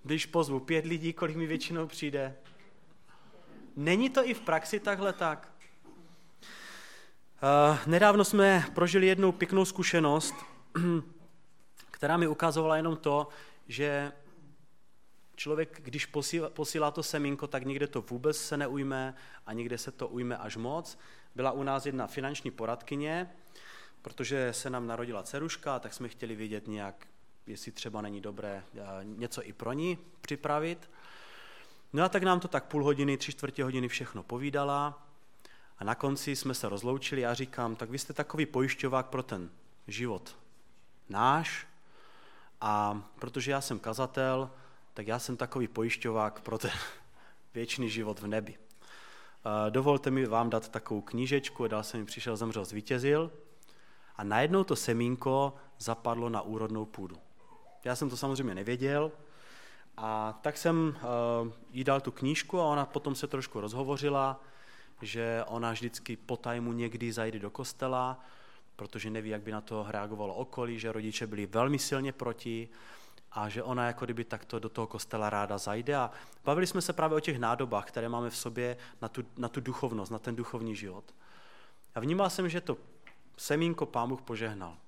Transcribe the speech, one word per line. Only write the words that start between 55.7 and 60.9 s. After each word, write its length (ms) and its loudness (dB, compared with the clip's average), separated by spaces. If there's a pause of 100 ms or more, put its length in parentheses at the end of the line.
zapadlo 500 -2
na 140 0
úrodnou 420 -2
půdu. 320 -10 (680)
Já 120 0
jsem 140 0
to 60 -8
samozřejmě 380 0
nevěděl 580 0 (840)
a 460 -2
tak 140 0
jsem, 400 4